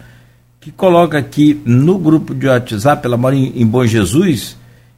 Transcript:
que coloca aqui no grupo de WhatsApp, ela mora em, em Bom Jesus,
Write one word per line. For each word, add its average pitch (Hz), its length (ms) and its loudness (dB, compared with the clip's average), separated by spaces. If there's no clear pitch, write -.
que 151 100 -20
coloca 170 460 0
aqui 147 480 0
no 135 340 2
grupo 156 360 0
de 131 120 -4
WhatsApp, 127 600 0
ela 120 100 -2
mora 131 180 0
em, 131 220 -2
em 123 80 0
Bom 120 220 2
Jesus, 117 720 0